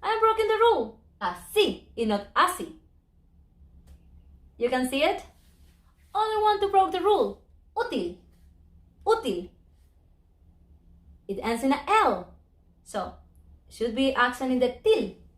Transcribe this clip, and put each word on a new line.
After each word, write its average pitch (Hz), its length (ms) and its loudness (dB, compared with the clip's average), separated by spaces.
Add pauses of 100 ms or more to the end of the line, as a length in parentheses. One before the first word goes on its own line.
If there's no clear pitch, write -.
I'm 427 200 -4
broken 440 280 2
the 440 100 2
rule. 427 420 2 (200)
Así, 202 760 -2
y 233 80 -4
not 208 300 -2
así. - 440 -2 (1800)
You 240 100 -2
can 254 200 0
see 269 140 -2
it? 392 200 0 (920)
Other 427 260 0
one 415 200 2
to 403 80 0
break 381 240 4
the 370 80 -4
rule. 339 420 0 (340)
Útil. 254 400 -4 (880)
Útil. 254 460 -2 (1800)
It 196 140 -8
ends 233 220 -4
in 269 80 2
a 277 160 0
L. 320 460 2 (500)
So, - 300 -8 (540)
should 226 260 -6
be 269 200 0
accent 247 380 0
in 254 60 0
the 254 160 0 (100)
til. 262 320 2 (220)